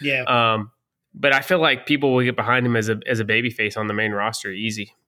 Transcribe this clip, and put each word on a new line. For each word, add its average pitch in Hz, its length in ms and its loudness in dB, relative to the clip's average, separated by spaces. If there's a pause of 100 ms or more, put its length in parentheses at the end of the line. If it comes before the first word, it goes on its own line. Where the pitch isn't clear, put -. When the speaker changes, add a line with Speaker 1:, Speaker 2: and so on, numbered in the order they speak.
Speaker 1:
Yeah. 135 220 -2
Speaker 2:
Um, 113 480 2 (420)
but 139 200 2
I 135 80 2
feel 180 180 0
like 139 260 2
people 139 300 2
will 127 80 4
get 123 120 0
behind 123 300 2
him 120 100 2
as 110 140 0
a, 107 160 0
as 123 140 0
a 110 40 -2
babyface 110 540 -2
on 107 100 -4
the 107 60 -4
main 107 180 -2
roster. 104 380 -4
Easy. 104 460 -8 (120)